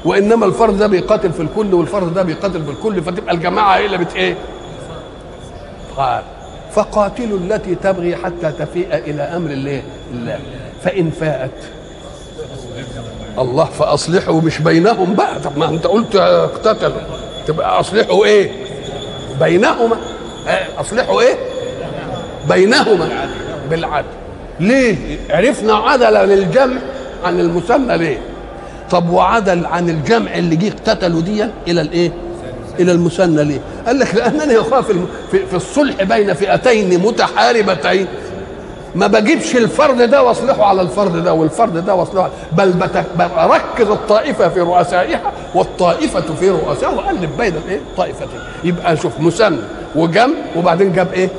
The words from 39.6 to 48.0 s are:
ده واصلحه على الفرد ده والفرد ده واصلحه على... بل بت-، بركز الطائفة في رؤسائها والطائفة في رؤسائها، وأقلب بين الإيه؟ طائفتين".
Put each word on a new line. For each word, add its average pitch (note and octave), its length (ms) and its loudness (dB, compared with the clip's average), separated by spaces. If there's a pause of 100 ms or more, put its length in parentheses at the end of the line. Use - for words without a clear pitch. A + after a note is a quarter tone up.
ده A#3+ 200 6
واصلحه A3+ 420 2
على G3 180 4
الفرد F3+ 420 0
ده F3 80 4
والفرد D#3+ 540 2
ده G3+ 80 2
واصلحه F#3 280 0
على... D#3 100 -2 (200)
بل F#3+ 200 4
بت-، F3 320 0 (140)
بركز F3+ 720 2
الطائفة G#3 580 2
في F3+ 120 0
رؤسائها F3+ 720 2 (220)
والطائفة F#3 680 0
في D#3+ 300 0
رؤسائها، E3+ 440 -2
وأقلب F#3+ 440 -2
بين G#3 160 0 (120)
الإيه؟ F#3 140 -4 (160)
طائفتين". C3+ 440 -6 (240)